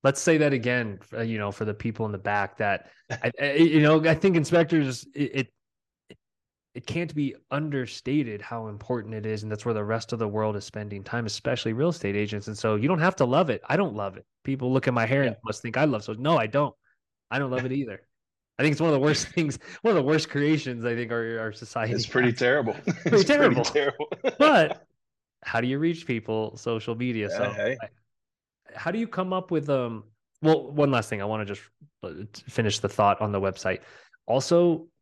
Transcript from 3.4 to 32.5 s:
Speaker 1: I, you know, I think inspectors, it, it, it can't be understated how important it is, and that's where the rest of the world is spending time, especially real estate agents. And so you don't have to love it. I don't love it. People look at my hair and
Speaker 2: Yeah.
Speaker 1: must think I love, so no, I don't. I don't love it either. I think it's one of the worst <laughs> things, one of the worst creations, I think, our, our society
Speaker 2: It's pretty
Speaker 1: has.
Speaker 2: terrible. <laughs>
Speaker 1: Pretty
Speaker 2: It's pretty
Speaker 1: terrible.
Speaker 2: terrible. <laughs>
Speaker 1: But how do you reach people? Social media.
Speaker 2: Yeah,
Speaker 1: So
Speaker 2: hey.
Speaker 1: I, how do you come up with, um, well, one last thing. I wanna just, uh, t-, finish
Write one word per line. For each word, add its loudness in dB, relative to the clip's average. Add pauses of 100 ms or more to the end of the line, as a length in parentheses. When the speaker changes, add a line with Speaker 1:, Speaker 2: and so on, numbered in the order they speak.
Speaker 1:
I, 0
you 6
know, 6
I 4
think 4
inspectors, 2
it, -2 (760)
it, -20 (580)
it -12
can't -4
be -2 (160)
understated -2
how -8
important -6
it -6
is, -4
and -6
that's -8
where 0
the -2
rest -4
of -6
the 0
world -2
is -8
spending -10
time, -4
especially -4
real 0
estate -4
agents. -4
And -10
so 0
you 0
don't 2
have 2
to 4
love 2
it. -2
I 0
don't 0
love -6
it. -20 (180)
People -2
look 2
at 2
my 2
hair 2
and 0
Speaker 2:
Yeah. -10
Speaker 1:
must -8
think -4
I 4
love, 0
so -8
no, 2
I 2
don't. 0 (560)
I -2
don't -2
love -2
it -4
either. -6 (580)
I 2
think 4
it's -2
one 2
of 4
the 2
worst 2
<laughs> -12
things, -2 (240)
one 4
of 2
the 0
worst 2
creations, 0
I 0
think, -4
our, -4
our -4
society -4
Speaker 2:
It's -2
pretty 4
Speaker 1:
has. -2
Speaker 2:
terrible. 2
<laughs> -10
Speaker 1:
Pretty 2
Speaker 2:
It's 8
pretty -
Speaker 1:
terrible. 4
Speaker 2:
terrible. -2 (160)
<laughs> -2
Speaker 1:
But 6 (580)
how -2
do -2
you -2
reach -2
people? -4
Social -4
media. -4
Speaker 2:
Yeah, -4
Speaker 1:
So -2
Speaker 2:
hey. -4
Speaker 1:
I, -12 (880)
how -6
do -4
you -4
come -4
up -4
with, -2
um, -2 (360)
well, 2
one 2
last 0
thing. -4
I -4
wanna -4
just, -10 (400)
uh, -12 (220)
t-, -20
finish -2